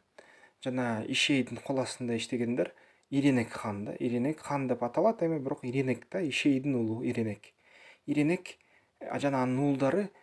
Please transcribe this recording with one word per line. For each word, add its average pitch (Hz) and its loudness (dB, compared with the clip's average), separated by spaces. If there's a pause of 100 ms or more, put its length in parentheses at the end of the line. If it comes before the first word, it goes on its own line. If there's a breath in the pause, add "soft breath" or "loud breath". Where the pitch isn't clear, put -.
(640 loud breath)
жана 123 -2
Ишейдин 127 2
кол 135 -2
астында 117 -4
иштегендер 117 -2 (360 soft breath)
Иренек 135 4
хан 101 -4
да. - -6
Иренек 123 0
хан 139 -2
деп 123 -2
аталат 170 2
эми, 165 0
бирок 135 -6
Иренек 127 -2
да, 190 -4
Ишейдин 139 2
уулу 113 0
Иренек. 113 -2 (520 loud breath)
Иренек, 147 0 (420 soft breath)
а, - -6
жана 139 0
анын 127 0
уулдары, 143 2 (140 soft breath)